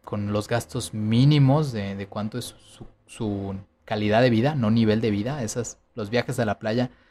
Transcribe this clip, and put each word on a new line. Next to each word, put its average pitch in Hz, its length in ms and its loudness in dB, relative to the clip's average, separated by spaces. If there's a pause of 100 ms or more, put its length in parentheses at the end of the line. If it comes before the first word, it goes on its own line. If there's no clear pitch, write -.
con 104 280 -6
los 107 160 -2
gastos 120 460 -6
mínimos 135 800 4
de, 98 220 -6
de 98 120 -8
cuánto 107 300 -8
es 117 80 -8
su, - 420 -20 (180)
su 98 500 -6 (300)
calidad 107 360 2
de 127 80 6
vida, 120 260 2
no 110 160 2
nivel 110 300 4
de 113 100 0
vida. 117 320 -4
Esas, - 360 -8 (160)
los 104 140 -8
viajes 120 300 -2
a 117 60 0
la 101 140 -2
playa 117 320 -2 (200)